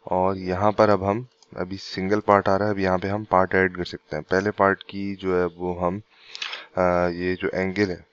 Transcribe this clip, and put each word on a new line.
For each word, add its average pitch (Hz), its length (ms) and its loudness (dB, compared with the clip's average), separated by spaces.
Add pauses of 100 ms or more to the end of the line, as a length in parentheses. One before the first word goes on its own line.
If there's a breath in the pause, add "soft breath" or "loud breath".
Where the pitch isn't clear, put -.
और 92 320 0
यहाँ 92 340 0
पर 107 160 4
अब 98 160 2
हम 110 220 -2 (300)
अभी 92 200 -6
single 98 440 -4
part 101 280 6
आ 98 80 4
रहा 101 120 0
है, 107 60 -2
अब 98 60 -4
यहाँ 92 180 2
पे 95 100 -4
हम 104 160 -4
part 92 300 2
add 92 220 2
कर 90 80 -6
सकते - 320 -10
हैं। 76 140 -6
पहले 95 200 2
part 98 320 2
की 98 320 -8
जो 92 240 -2
है 90 80 2
वो 87 280 -6
हम, 90 280 -2 (760 loud breath)
आ, 92 40 2 (260)
ये 87 260 -2
जो 92 200 -4
angle 95 360 0
है 85 220 -10